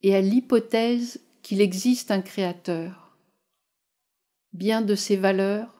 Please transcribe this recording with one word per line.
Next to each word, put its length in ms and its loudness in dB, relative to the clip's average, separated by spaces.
et 140 4
à 20 4
l'hypothèse 1000 0
qu'il 180 0
existe 500 0
un 100 0
créateur. 960 -8
Bien 300 -2
de 140 0
ces 200 0
valeurs 640 0